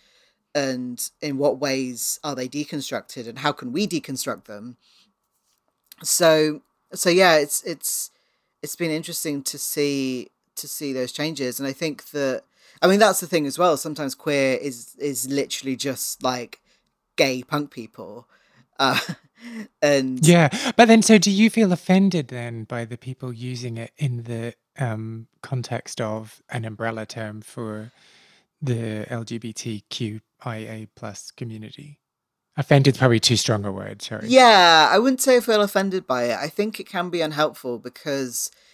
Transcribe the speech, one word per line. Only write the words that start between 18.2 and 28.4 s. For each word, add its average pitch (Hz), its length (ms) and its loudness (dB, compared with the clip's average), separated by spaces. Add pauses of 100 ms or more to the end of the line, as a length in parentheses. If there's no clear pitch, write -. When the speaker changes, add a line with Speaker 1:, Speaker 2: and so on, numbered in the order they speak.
Speaker 1:
uh, 135 260 2
<laughs> - 800 -16
and 135 420 2
Speaker 2:
Yeah, 170 240 8 (260)
but 233 120 8
then, 226 160 8
so 220 160 8
do 180 100 4
you 208 220 4
feel 214 200 2
offended 180 580 2
then 120 340 -10
by 117 220 -8
the 117 120 -12
people 127 340 -12
using 120 460 -10
it 113 180 -12
in 123 280 -4
the, 117 320 -8 (240)
um, 113 480 -6 (160)
context - 580 -6
of 110 480 -8
an 113 160 -6
umbrella 110 400 -8
term 107 360 -12
for 110 500 -12 (680)